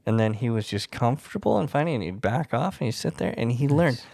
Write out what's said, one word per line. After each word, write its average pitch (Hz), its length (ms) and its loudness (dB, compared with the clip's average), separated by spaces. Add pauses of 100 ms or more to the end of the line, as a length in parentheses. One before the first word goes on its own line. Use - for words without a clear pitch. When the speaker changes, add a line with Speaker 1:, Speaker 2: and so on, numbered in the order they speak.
Speaker 1:
and 110 140 4
then 110 160 4
he 117 160 -2
was 110 160 0
just - 240 -4
comfortable 196 680 0
and 180 140 2
fine, 151 160 2
and 131 160 -2
he'd 90 180 -6
back 123 320 0
off, 156 260 -2
and 147 60 -2
he'd 113 60 0
sit - 260 -4
there, - 180 -2
and 117 160 0
he 127 160 0
learned 143 280 4
Speaker 2:
Nice. - 180 -14